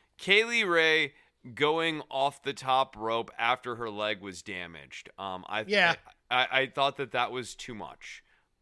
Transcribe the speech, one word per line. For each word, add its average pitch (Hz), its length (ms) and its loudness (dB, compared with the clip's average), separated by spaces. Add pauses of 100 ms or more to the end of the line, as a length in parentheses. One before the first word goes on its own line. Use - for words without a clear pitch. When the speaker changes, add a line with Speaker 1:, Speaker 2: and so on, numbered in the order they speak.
(180)
Speaker 1:
Kay 208 260 6
Lee 233 200 0
Ray 160 480 4 (420)
going 156 560 0
off 135 320 0
the 139 100 -4
top 131 460 0
rope 113 400 -2
after 120 380 -2
her 117 140 -8
leg 104 300 -4
was 92 220 -12
damaged. 85 640 -12 (100)
Um, 92 300 -8
I, 110 180 -4
Speaker 2:
Yeah. 185 280 4 (360)
Speaker 1:
I, 123 120 2
I, 131 180 2
I 135 60 2
thought 139 320 0
that 131 140 -6
that 120 200 0
was 123 220 -8
too - 200 -12
much. - 480 -14 (400)